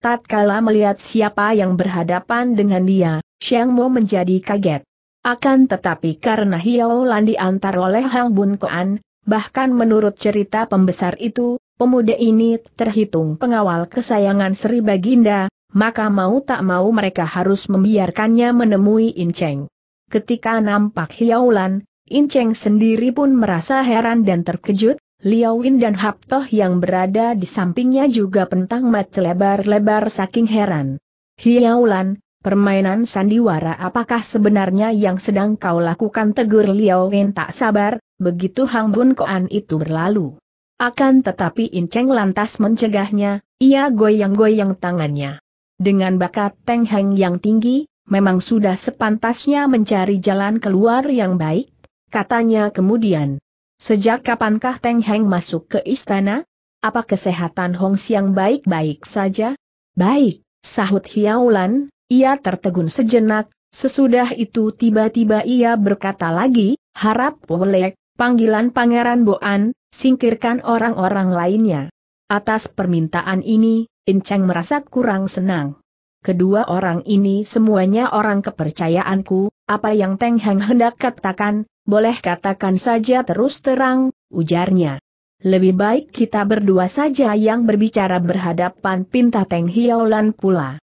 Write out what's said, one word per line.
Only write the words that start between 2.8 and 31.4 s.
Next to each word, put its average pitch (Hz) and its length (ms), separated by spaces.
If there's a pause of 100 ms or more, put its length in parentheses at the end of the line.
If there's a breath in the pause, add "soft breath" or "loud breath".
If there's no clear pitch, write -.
dia, 180 400 (160)
Xiang 247 320
Mo 247 160
menjadi 196 560
kaget. 190 400 (400)
Akan 262 480
tetapi 165 480
karena 208 400
Hiao 240 480
Lan 214 160
diantar 190 560
oleh 190 240
Hang 247 320
Bun 196 240
Koan, 196 400 (240)
bahkan 220 480
menurut 214 480
cerita 214 480
pembesar 185 560
itu, 240 320 (240)
pemuda 247 400
ini 226 400 (160)
terhitung 202 640
pengawal 202 480
kesayangan 202 720
Sri 233 240
Baginda, 208 640 (240)
maka 214 400
mau 202 320
tak 233 240
mau 180 240
mereka 202 320
harus 190 480
membiarkannya 214 800
menemui 220 640
In 175 160
Cheng. 143 400 (360)
Ketika 226 560
nampak 208 560
Hiao 233 320
Lan, 190 320 (240)
In 285 240
Cheng 226 240
sendiri 220 560
pun 269 240
merasa 226 480
heran 233 400
dan 175 240
terkejut, 202 480 (300)
Liao 226 320
Win 254 240
dan 214 160
Hap 202 320
Toh 269 160
yang 196 320
berada 190 560
di 185 160
sampingnya 247 560
juga 202 400
pentang 196 400
mata 208 320
lebar-lebar 202 960
saking 202 320
heran. 175 560 (400)